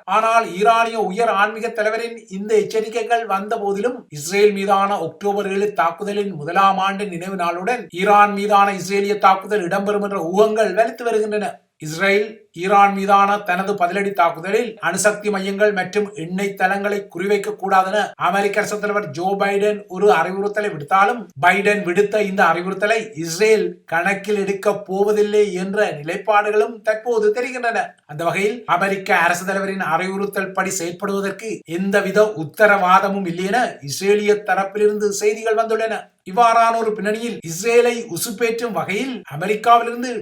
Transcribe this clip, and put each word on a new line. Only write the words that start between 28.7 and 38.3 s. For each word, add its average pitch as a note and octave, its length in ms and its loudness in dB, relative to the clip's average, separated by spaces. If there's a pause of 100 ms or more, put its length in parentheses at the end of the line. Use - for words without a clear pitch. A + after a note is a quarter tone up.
அரசு F3 280 0
தலைவரின் G3 360 -4
அறிவுறுத்தல் F#3 720 -4
படி F#3+ 260 -4
செயற்படுவதற்கு G3 840 -6
எந்தவித F#3+ 580 0
உத்தரவாதமும் F#3+ 1040 2
இல்லை E3+ 180 -4
என A3 360 -2
இஸ்ரேலிய G3+ 540 2
தரப்பிலிருந்து G#3 760 0
செய்திகள் A3 460 0
வந்துள்ளன. A3 580 -2 (180)
இவ்வாறான A3+ 480 4
ஒரு A3 140 0
பின்னணியில், G#3+ 540 -2
இஸ்ரேலை A#3 640 2
உசுப்பேற்றும் A3+ 640 -4